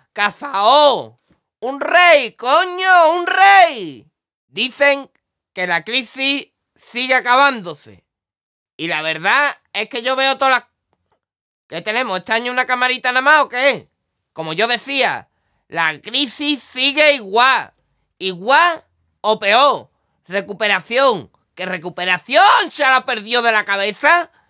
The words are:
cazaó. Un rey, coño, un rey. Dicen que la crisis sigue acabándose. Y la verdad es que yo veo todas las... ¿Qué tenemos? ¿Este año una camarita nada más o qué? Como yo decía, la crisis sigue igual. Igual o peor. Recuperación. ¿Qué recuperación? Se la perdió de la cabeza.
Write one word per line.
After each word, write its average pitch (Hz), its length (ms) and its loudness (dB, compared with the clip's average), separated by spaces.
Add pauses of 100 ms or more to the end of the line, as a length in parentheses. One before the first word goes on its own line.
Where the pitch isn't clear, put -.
(140)
cazaó. 208 1080 0 (400)
Un 269 220 -8
rey, 302 520 2
coño, 359 800 2
un 349 100 -4
rey. 349 840 4 (400)
Dicen 262 640 -2 (400)
que 185 140 -6
la 170 180 -2
crisis 262 640 -4 (260)
sigue 254 400 -4
acabándose. 247 920 -2 (720)
Y 160 100 -6
la 156 140 -2
verdad 190 560 -2 (160)
es 214 160 -8
que 240 140 -10
yo 254 120 -2
veo 269 220 0
todas 269 140 0
las... 247 140 -2 (1000)
¿Qué 165 140 -10
tenemos? 214 380 -4
¿Este 233 140 -6
año 240 180 -2
una 254 160 -2
camarita 254 440 -2
nada 254 100 0
más 294 200 4
o - 80 -2
qué? 247 400 -2 (440)
Como 160 200 -8
yo 202 140 0
decía, 240 640 -2 (380)
la 156 320 -4
crisis 277 640 -4
sigue 285 540 0
igual. 220 580 -2 (480)
Igual 254 640 0 (360)
o 214 180 -2
peor. 214 500 0 (380)
Recuperación. 202 1040 -2 (240)
¿Qué 185 100 -10
recuperación? 185 800 -2 (260)
Se - 140 -6
la 262 220 2
perdió 233 360 -2
de 233 120 0
la 208 100 0
cabeza. 214 680 0 (200)